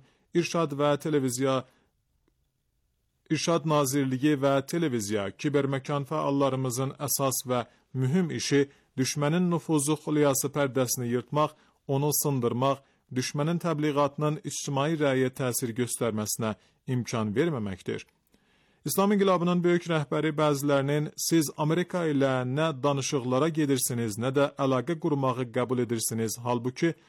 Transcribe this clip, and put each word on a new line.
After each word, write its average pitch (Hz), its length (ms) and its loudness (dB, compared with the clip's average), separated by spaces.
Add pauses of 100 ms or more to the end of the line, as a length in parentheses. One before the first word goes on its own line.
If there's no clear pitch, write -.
(340)
İrşad 165 380 0
və 143 260 2
televiziya, 135 680 0 (1700)
İrşad 160 380 0
Nazirliyi 139 720 2
və 139 140 2 (120)
televiziya, 107 640 -2
kiberməkan 139 800 -2
fəallarımızın 135 840 -2 (140)
əsas 135 420 -2
və 123 160 0 (260)
mühüm 139 380 0
işi 139 400 2 (260)
düşmənin 147 540 0
nüfuzu 156 540 0
xülyası 147 440 2
pərdəsini 127 640 -2
yırtmaq, 143 380 0 (380)
onu 143 220 0 (120)
sındırmaq, 131 580 0 (300)
düşmənin 147 500 -2
təbliğatının 151 840 0
ictimai 143 520 -2
rəyə 131 320 2
təsir 127 480 -4
göstərməsinə 110 800 -2 (340)
imkan 113 480 -2
verməməkdir. 113 720 -2 (800)
İslam 196 280 2
İnqilabının 180 520 2
böyük 175 220 4
rəhbəri 156 500 0
bəzilərinin 143 800 2
"Siz 160 400 2
Amerika 165 500 0
ilə 135 360 2
nə 135 400 -2
danışıqlara 135 640 0
gedirsiniz, 127 720 0
nə 123 160 -2
də 143 100 4 (120)
əlaqə 135 420 0
qurmağı 135 460 0 (100)
qəbul 123 280 0
edirsiniz. 113 600 -2
Halbuki 123 520 -2 (140)